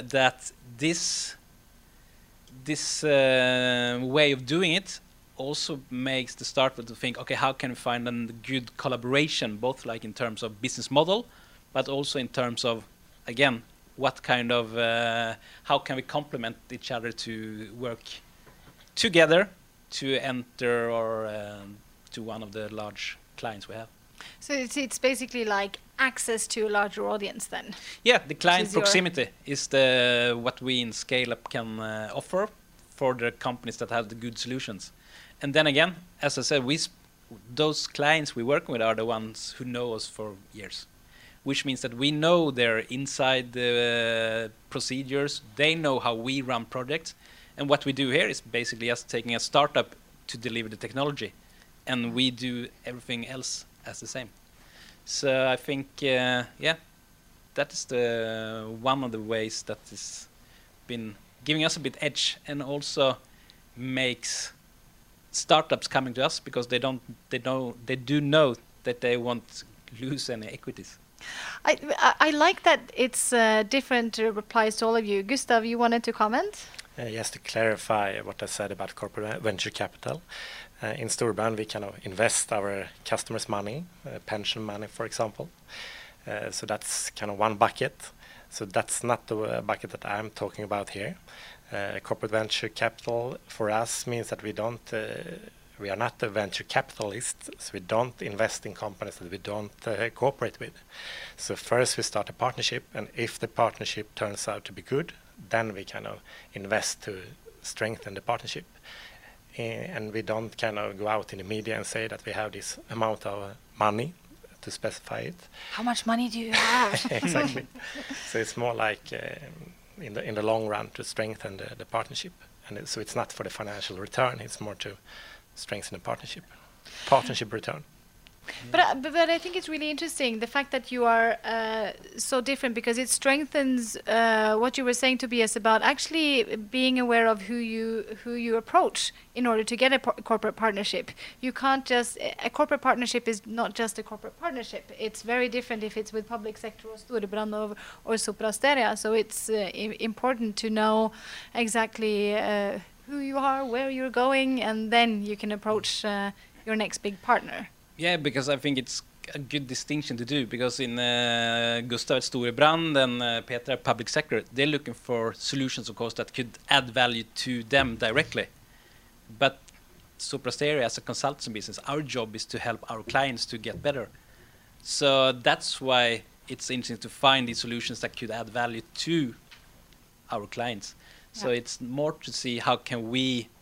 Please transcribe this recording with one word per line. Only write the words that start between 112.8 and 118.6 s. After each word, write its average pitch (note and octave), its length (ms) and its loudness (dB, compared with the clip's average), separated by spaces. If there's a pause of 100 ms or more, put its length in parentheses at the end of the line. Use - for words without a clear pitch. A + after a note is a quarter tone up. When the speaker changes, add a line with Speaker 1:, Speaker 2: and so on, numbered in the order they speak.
Speaker 3:
amount A2 380 -2
of G2+ 300 -8 (220)
money G#2+ 360 2 (480)
to - 80 -12
specify - 480 -6
it. B2 160 -6 (380)
Speaker 2:
How G#3+ 100 -6
much A#3+ 240 -2
money A#3 240 2
do A3 100 -6
you A3+ 120 -6
have? A#3+ 540 4
Speaker 3:
<laughs> - 40 -2
Exactly. D3 560 0 (640)
So - 80 -2
it's A2 180 -4
more A#2+ 180 0